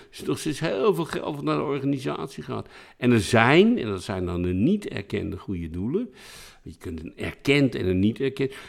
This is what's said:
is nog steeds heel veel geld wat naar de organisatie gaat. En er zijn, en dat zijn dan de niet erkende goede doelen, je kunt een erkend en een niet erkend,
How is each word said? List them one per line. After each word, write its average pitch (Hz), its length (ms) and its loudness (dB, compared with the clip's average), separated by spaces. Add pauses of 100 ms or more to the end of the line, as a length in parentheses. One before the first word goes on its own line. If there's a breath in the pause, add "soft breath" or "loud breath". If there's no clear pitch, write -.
(120)
is - 120 -18
nog 143 160 -2
steeds 147 200 -4
heel 170 360 2
veel 160 100 -2
geld 165 300 -6
wat 143 80 -8
naar 151 140 0
de 147 60 -2
organisatie 139 800 -4
gaat. 113 240 -8 (300 loud breath)
En 123 140 4
er 117 100 8
zijn, 151 560 6
en 117 100 -4
dat 98 160 -4
zijn 95 220 -4
dan 87 160 -2
de 90 120 0
niet 160 340 2
erkende 92 500 -6
goede 87 320 -8
doelen, 127 400 -4 (540 loud breath)
je 80 140 -16
kunt 82 260 -10
een - 140 -14
erkend - 580 2
en 95 120 -2
een 92 120 2
niet 107 200 2
erkend, 135 340 -2 (140 loud breath)